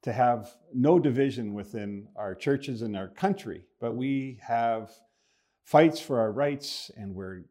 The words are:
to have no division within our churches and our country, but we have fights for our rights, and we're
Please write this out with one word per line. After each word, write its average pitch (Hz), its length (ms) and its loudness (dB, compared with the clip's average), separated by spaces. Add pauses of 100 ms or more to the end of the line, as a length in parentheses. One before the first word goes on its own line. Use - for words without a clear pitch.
to 131 100 -6
have 120 400 2 (220)
no 139 240 6
division 123 560 2
within 101 600 -8
our 104 180 -6
churches 135 480 -2
and 107 160 -4
our 95 120 -6
country, 180 520 -4 (180)
but 117 160 -4
we 131 460 -4
have 117 480 0 (760)
fights 156 360 6
for 127 200 -2
our 110 120 2
rights, 139 640 -4
and 101 160 -10
we're 92 380 -12